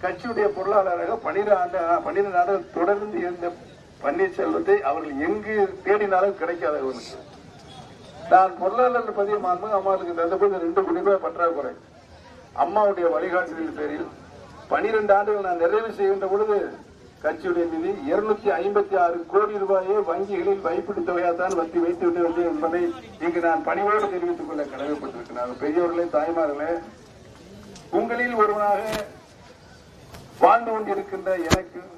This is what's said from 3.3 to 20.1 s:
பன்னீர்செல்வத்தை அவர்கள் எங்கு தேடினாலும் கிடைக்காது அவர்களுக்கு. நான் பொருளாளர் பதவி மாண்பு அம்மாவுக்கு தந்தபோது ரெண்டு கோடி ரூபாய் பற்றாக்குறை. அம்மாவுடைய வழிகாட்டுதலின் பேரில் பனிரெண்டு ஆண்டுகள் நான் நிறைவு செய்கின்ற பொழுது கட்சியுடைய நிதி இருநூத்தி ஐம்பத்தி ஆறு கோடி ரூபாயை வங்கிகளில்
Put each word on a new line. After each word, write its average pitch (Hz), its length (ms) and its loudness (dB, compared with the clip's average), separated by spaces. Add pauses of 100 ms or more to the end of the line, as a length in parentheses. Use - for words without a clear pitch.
பன்னீர்செல்வத்தை 185 720 2 (140)
அவர்கள் 151 380 -4
எங்கு 214 260 -4 (300)
தேடினாலும் 196 560 2
கிடைக்காது 165 420 -2
அவர்களுக்கு. 127 480 -8 (1000)
நான் 185 280 6
பொருளாளர் 226 600 0
பதவி 208 280 0
மாண்பு 180 320 -2
அம்மாவுக்கு 180 400 -2
தந்தபோது 180 480 2
ரெண்டு - 180 0
கோடி 170 160 -2
ரூபாய் - 240 2
பற்றாக்குறை. - 480 -2 (920)
அம்மாவுடைய 190 520 2
வழிகாட்டுதலின் 160 640 -2
பேரில் 151 280 -6 (640)
பனிரெண்டு 208 460 2
ஆண்டுகள் 202 340 2
நான் 170 160 0
நிறைவு 214 340 2
செய்கின்ற 196 280 2
பொழுது 208 300 2 (680)
கட்சியுடைய 170 480 0
நிதி 160 420 -2
இருநூத்தி 415 380 0
ஐம்பத்தி 359 480 2
ஆறு 170 280 2
கோடி 208 320 2
ரூபாயை 190 340 2
வங்கிகளில் 196 680 0